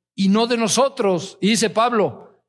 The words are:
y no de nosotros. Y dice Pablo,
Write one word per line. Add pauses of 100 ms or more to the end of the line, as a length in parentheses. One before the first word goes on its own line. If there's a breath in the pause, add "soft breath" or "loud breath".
(160)
y
no
de
nosotros.
Y
dice
Pablo,